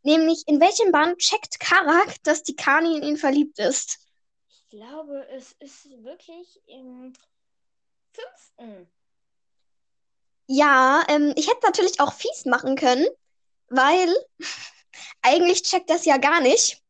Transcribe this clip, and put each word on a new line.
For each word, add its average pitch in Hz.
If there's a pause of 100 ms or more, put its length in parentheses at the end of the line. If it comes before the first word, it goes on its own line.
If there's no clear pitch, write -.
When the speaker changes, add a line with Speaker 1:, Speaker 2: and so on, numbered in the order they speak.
Speaker 1:
nämlich, 320
in 294
welchem 392
Band 320
checkt -
Karak, 349
dass 302
die 294
Kani 320
in 285
ihn 294
verliebt 294
ist? - (480)
Speaker 2:
Ich -
glaube, 277
es 262
ist 285 (180)
wirklich 339
im 254 (1000)
fünften. 220 (1600)
Speaker 1:
Ja, 269
ähm, 294
ich 311
hätte 480
natürlich 370
auch 285
fies -
machen 254
können, 262 (600)
weil 320 (280)
<laughs> -
eigentlich 349
checkt 370
das 339
ja 285
gar 294
nicht. 392